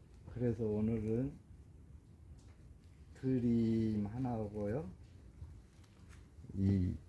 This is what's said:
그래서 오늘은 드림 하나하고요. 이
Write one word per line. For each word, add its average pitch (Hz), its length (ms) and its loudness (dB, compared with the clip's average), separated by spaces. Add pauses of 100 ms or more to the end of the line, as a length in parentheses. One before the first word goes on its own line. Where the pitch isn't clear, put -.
(340)
그래서 117 320 2
오늘은 110 680 2 (1900)
드림 113 880 4
하나하고요. 110 840 -2 (1700)
이 98 360 4 (160)